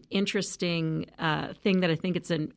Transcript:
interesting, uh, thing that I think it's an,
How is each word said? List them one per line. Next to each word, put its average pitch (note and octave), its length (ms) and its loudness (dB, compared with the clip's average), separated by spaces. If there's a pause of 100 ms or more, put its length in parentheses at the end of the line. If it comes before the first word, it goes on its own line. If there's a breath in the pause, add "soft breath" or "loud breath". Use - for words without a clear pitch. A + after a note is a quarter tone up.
(120)
interesting, F3 960 0 (100)
uh, D3+ 360 -2
thing F#3+ 260 2
that F3+ 100 4
I D#3+ 60 4
think F3+ 200 -2
it's E3 140 -4
an, D#3 280 0